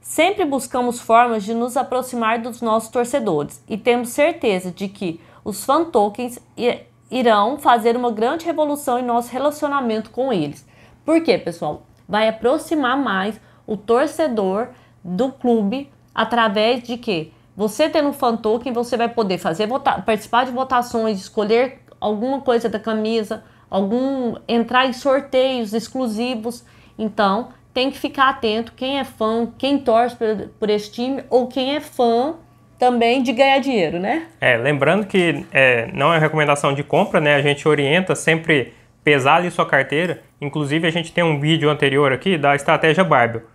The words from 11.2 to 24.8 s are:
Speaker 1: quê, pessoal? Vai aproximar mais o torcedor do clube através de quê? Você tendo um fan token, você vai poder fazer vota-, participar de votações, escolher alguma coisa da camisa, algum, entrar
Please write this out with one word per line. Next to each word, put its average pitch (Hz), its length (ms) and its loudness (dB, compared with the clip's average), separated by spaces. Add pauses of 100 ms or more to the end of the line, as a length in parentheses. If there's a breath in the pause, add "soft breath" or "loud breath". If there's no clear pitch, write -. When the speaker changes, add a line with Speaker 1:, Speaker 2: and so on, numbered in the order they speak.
Speaker 1:
quê, 185 160 2
pessoal? 170 440 -8 (260)
Vai 214 200 0
aproximar 262 680 0
mais 214 440 -2 (240 soft breath)
o 220 120 -6
torcedor 226 920 0 (360 loud breath)
do 180 260 -2
clube 240 600 0 (220)
através 226 680 0
de 240 140 -8
quê? 175 340 -4 (240 soft breath)
Você 214 360 0
tendo 302 180 0
um 285 60 -2
fan 240 220 0
token, 233 360 -2
você 240 240 -4
vai 226 140 0
poder 208 260 -2
fazer 175 300 -2
vota-, 247 340 -2
participar 233 460 0
de 262 60 -8
votações, 240 680 -2
escolher 226 600 0 (180)
alguma 233 400 -2
coisa 233 300 0
da 220 80 -6
camisa, 220 680 -4 (240 soft breath)
algum, 240 680 -2 (120)
entrar 233 380 0